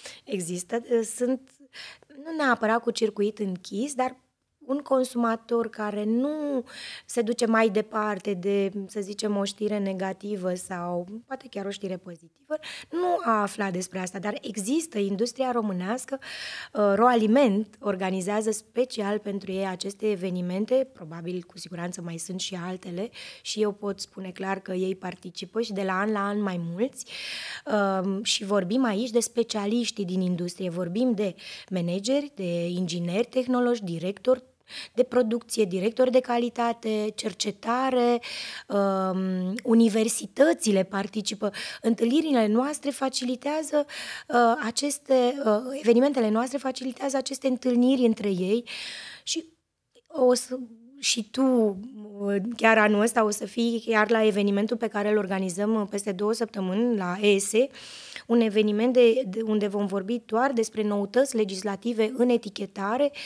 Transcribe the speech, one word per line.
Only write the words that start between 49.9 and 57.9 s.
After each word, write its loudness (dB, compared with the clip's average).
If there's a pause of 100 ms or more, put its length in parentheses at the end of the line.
o 4
să, -4 (400)
și -2
tu, 0 (760)
uh, -2 (200)
chiar 6
anul 6
ăsta 4
o 2
să -4
fii 0
chiar 4
la 4
evenimentul 2
pe -4
care -2
îl 4
organizăm, 0
uh, 0
peste -4
două 0
săptămâni 0
la -2
E 6
S -2
E, 4 (580)